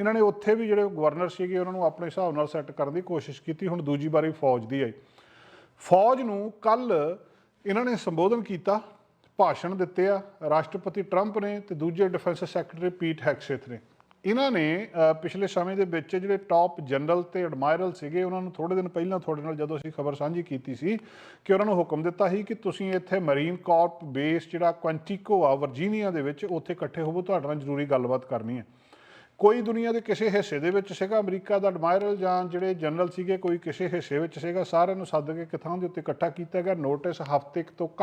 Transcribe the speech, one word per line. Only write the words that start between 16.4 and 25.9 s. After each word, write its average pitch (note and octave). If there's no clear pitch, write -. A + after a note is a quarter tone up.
ਜਨਰਲ D3+
ਤੇ F3+
ਐਡਮਾਇਰਲ D#3+
ਸੀਗੇ, D#3+
ਉਹਨਾਂ F#3
ਨੂੰ F3+
ਥੋੜ੍ਹੇ F3+
ਦਿਨ F3+
ਪਹਿਲਾਂ F3
ਤੁਹਾਡੇ D3+
ਨਾਲ D#3
ਜਦੋਂ D3+
ਅਸੀਂ D3+
ਖਬਰ C#3+
ਸਾਂਝੀ E3
ਕੀਤੀ C3+
ਸੀ G3+
ਕਿ G3
ਉਹਨਾਂ G3
ਨੂੰ G3+
ਹੁਕਮ D#3+
ਦਿੱਤਾ F3
ਸੀ G3+
ਕਿ G#3+
ਤੁਸੀਂ F#3+
ਇੱਥੇ F#3
ਮਰੀਨ D#3+
ਕਾਰਪ E3+
ਬੇਸ D3+
ਜਿਹੜਾ E3+
ਕੁਐਂਟੀਕੋ E3+
ਆ C3+
ਵਰਜੀਨੀਆ F3+